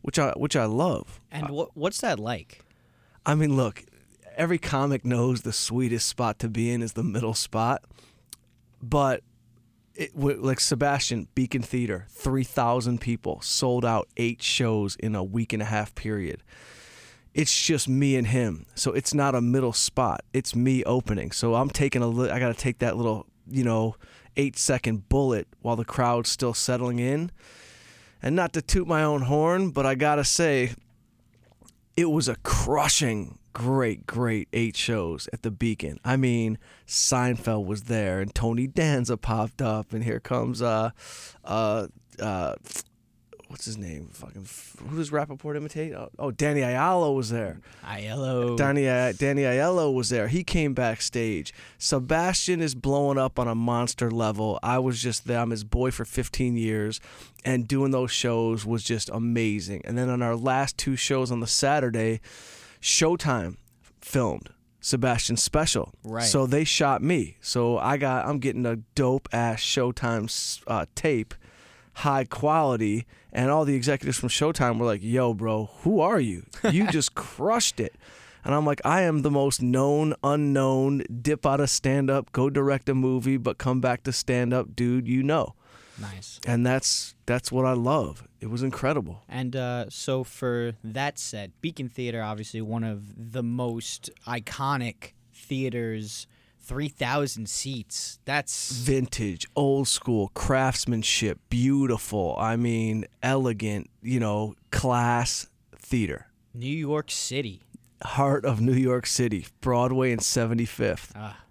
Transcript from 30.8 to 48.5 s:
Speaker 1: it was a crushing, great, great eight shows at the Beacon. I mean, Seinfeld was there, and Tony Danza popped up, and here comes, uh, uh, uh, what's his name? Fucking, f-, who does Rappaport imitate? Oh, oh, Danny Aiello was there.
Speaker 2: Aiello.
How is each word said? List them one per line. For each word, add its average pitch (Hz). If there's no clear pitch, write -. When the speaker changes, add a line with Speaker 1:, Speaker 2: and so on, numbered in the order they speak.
Speaker 1:
it 165
was 151
a 113
crushing, 135
great, 123
great 113
eight 113
shows 85
at -
the 113
Beacon. 107
I 123
mean, 117
Seinfeld 120
was 101
there, 104
and 101
Tony 117
Danza 135
popped 110
up, 107
and 110
here 113
comes, 120
uh, 113
uh, 107
uh, 95
what's -
his 110
name? 82
Fucking, 95
f-, -
who 151
does 156
Rappaport 147
imitate? 151
Oh, -
oh, 139
Danny 147
Aiello 147
was 117
there. 101
Speaker 2:
Aiello. 120